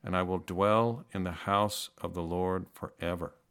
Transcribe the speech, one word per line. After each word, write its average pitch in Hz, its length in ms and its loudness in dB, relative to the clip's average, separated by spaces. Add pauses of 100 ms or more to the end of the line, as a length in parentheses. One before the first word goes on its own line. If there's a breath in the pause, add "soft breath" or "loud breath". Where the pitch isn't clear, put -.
and 92 140 -2
I 90 60 2
will 92 160 0
dwell 110 720 2
in 95 120 -2
the 87 200 -6
house 101 540 2
of 87 160 -6
the 87 80 -2
Lord 92 500 0
forever. 85 640 -6 (160)